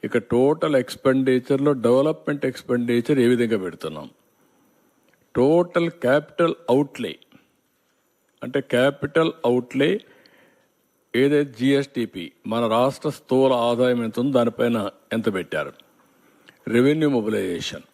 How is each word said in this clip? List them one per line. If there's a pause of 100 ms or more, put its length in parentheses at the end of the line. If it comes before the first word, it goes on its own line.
ఇక (140)
టోటల్
ఎక్స్‌పెండిచర్‌లో (140)
డెవలప్‌మెంట్
ఎక్స్‌పెండిచర్
ఏ
విధంగా
పెడుతున్నాం, (1300)
టోటల్ (160)
క్యాపిటల్ (140)
అవుట్‌లే (1300)
అంటే
క్యాపిటల్ (140)
అవుట్‌లే (1200)
ఏదైతే
జిఎస్టిపి (220)
మన
రాష్ట్ర
స్థూల (160)
ఆదాయం
ఎంత
ఉందో
దానిపైన (360)
ఎంత
పెట్టారు, (920)
రెవెన్యూ
మొబిలైజేషన్